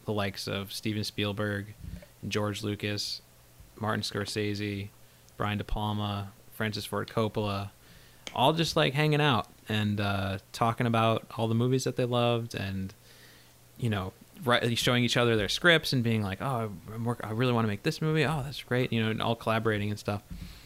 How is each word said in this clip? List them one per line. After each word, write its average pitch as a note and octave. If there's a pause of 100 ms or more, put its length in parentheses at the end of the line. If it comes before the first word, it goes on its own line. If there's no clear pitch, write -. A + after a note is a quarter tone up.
the A2
likes G2
of G2
Steven G#2+
Spielberg, G#2 (520)
George G#2
Lucas, G#2 (580)
Martin G#2+
Scorsese, G2+ (480)
Brian G#2
De G#2+
Palma, G#2 (200)
Francis G#2+
Ford G#2
Coppola, G2+ (640)
all C3+
just, D#3+
like, D3+
hanging D3+
out C#3 (200)
and, G#2+
uh, G2 (140)
talking A#2
about A2+ (100)
all A2+
the A2+
movies B2+
that B2+
they C3
loved A#2+
and, F#2+ (840)
you A#2+
know, G2 (320)
ri-, A#2+
showing B2
each A#2
other A#2+
their G2+
scripts E3
and C3
being A2+
like, F#2+
"Oh, A2+ (240)
I'm A2+
work-, A#2
I G#2+
really B2
wanna A2+
make G2+
this D#3
movie. D#3
Oh, C#3+
that's C#3+
great." B2
You A2+
know, A2
and A2
all A2+
collaborating A2
and G#2
stuff. G2+ (420)